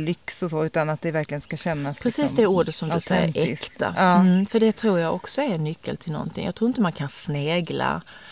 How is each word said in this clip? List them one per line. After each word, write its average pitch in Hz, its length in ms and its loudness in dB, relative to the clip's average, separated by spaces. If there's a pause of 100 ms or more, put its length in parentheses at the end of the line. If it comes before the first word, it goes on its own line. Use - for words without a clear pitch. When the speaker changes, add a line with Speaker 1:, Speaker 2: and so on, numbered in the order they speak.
Speaker 1:
lyx - 400 -4
och 180 60 -2
så, 156 160 0
utan 156 240 0
att 156 120 -4
det 165 100 -2
verkligen 151 300 -4
ska - 160 -8
kännas 147 420 -4
Speaker 2:
Precis - 180 -2
Speaker 1:
liksom 285 180 0
Speaker 2:
det 220 120 6
ordet 170 280 2
som 160 140 -4
du 165 120 0
säger, 180 260 2
Speaker 1:
autentiskt. - 440 -2
Speaker 2:
äkta. - 260 -4
Speaker 1:
Ja. 180 220 6
Speaker 2:
Mm, 185 260 6
för 226 140 0
det 220 120 6
tror 202 280 2
jag 165 160 0
också - 260 -4
är 294 140 -2
en 156 80 -2
nyckel 156 340 -6
till - 140 -10
någonting. 156 340 -6
Jag 175 100 -4
tror 220 120 0
inte 254 140 0
man 175 120 2
kan 143 160 -6
snegla. 147 920 -2 (300)